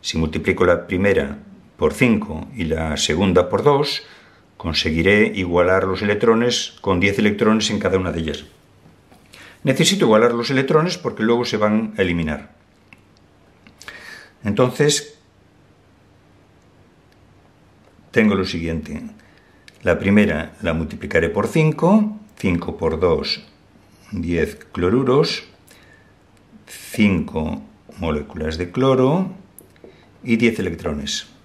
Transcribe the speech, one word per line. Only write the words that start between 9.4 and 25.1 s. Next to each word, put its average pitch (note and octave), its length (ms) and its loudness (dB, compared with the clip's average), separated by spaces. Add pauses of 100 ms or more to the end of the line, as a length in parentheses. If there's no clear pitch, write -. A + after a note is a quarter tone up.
Necesito D#3+ 420 2
igualar A2 280 4
los A#2 180 -4
electrones D3+ 460 0
porque A2 260 -6
luego A#2+ 220 2
se A2 120 -4
van G#2+ 400 0
a G#2 40 0
eliminar. E2+ 520 -4 (1900)
Entonces, - 760 0 (3000)
tengo G#2+ 240 4
lo F#2+ 100 0
siguiente. E2 560 -6 (800)
La E2+ 180 2
primera F#2+ 640 2
la E2+ 120 -2
multiplicaré D#2+ 560 -4
por - 180 -4
cinco, E3+ 680 2 (200)
cinco - 400 -4
por D#2+ 220 -2
dos, D#2+ 440 0 (680)
diez E2+ 440 -2 (160)
cloruros, C3 720 2 (1200)